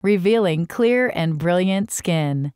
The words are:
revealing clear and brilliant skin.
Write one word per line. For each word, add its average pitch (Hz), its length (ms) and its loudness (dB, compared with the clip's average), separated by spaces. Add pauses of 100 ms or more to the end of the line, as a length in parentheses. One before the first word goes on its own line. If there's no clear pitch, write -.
revealing 196 640 2
clear 240 480 0
and 160 240 -2
brilliant 185 500 0
skin. 143 680 -2